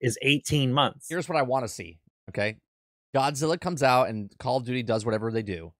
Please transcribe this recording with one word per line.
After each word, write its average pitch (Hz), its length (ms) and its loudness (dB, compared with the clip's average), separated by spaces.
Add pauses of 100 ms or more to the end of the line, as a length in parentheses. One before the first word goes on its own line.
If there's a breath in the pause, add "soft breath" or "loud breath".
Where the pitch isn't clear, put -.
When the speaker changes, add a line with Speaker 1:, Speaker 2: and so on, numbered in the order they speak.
Speaker 1:
is 120 220 0
eighteen 139 500 2
months. 139 340 0
Speaker 2:
Here's 170 220 -6
what 160 80 0
I 139 60 2
wanna 127 240 -2
see, 85 320 -12 (300)
okay? 107 280 -2 (580)
Godzilla 147 460 2
comes 175 220 -2
out 127 260 6
and 107 300 -8
Call 127 180 -2
of 123 80 -2
Duty 123 160 -2
does 113 240 0
whatever 113 260 0
they 113 120 -2
do. 85 360 -8